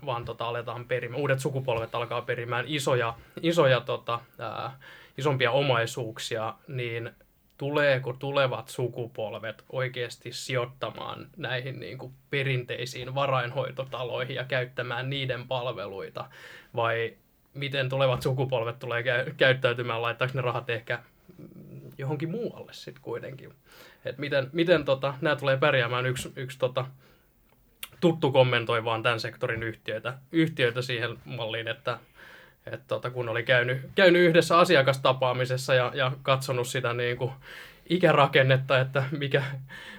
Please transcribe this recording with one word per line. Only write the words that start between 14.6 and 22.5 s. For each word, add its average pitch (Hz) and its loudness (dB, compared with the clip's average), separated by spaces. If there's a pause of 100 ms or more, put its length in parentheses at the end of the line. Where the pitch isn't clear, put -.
niiden 127 -6
palveluita? 107 -6 (520)
Vai 117 0 (400)
miten 139 -4
tulevat 131 2
sukupolvet 127 0
tulee 117 -4
käy-, 127 0
käyttäytymään? 123 4
Laittaako 117 -2
ne 131 -2
rahat 120 -2
ehkä 117 -6 (1000)
johonkin 147 -4
muualle 220 -8